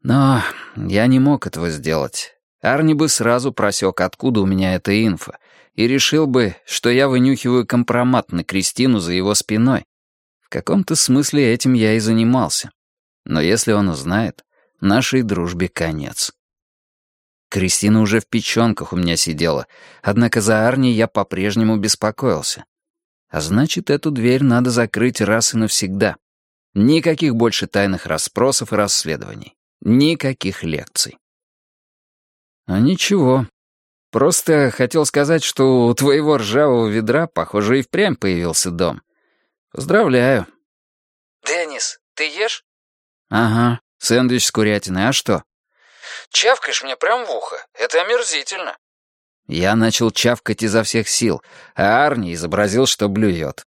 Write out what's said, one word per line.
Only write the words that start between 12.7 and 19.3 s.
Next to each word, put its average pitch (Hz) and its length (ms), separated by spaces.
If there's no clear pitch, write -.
Но 78 160
если 107 320
он 101 160
узнает, 87 560
нашей 127 420
дружбе 90 460
конец. - 640
Кристина 104 540
уже 107 180
в - 80
печёнках 113 640
у 90 40
меня 85 200
сидела, 80 500